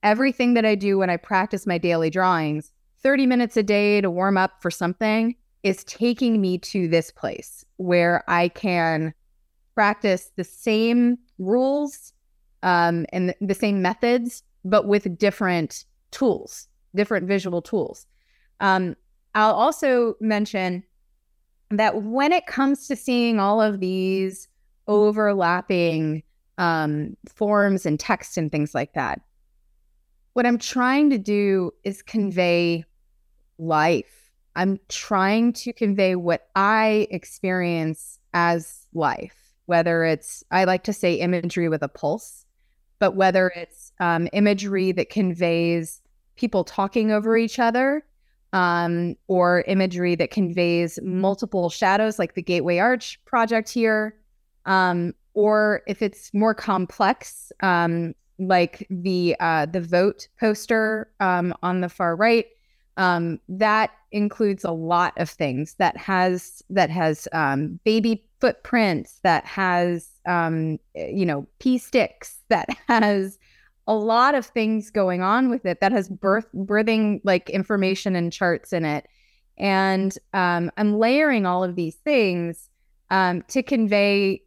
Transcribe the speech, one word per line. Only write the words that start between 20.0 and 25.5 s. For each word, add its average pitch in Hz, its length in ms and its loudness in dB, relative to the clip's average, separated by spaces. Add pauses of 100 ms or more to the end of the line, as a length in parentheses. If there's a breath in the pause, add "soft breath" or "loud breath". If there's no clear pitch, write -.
mention 202 640 -2 (880)
that 214 320 0
when 262 280 0
it 359 140 0
comes 269 420 -2
to 277 80 -4
seeing 233 440 0
all 202 220 2
of 214 180 0
these 190 680 -4 (400)
overlapping, 180 1300 0 (360)